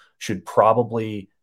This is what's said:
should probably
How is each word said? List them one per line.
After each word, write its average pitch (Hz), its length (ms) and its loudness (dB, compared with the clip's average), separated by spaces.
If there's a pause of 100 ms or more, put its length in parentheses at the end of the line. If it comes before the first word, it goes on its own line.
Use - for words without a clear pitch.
(180)
should - 280 -8
probably 110 840 0 (140)